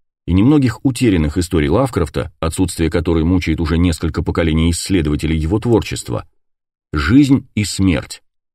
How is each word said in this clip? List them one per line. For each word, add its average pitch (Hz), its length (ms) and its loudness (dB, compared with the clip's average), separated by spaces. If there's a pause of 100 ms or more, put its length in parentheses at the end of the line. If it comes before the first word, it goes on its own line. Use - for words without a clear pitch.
(260)
и 82 60 -2
немногих 123 520 2
утерянных 98 540 0
историй 82 300 0
Лавкрафта, 87 720 -2
отсутствие 82 500 -2
которой 82 320 0
мучает 82 380 0
уже 82 180 0
несколько 85 460 0
поколений 82 480 0
исследователей 80 640 -2
его 80 220 -2
творчества, 78 680 -2 (640)
"Жизнь 127 640 2
и 104 80 -2
смерть". 92 600 -2 (300)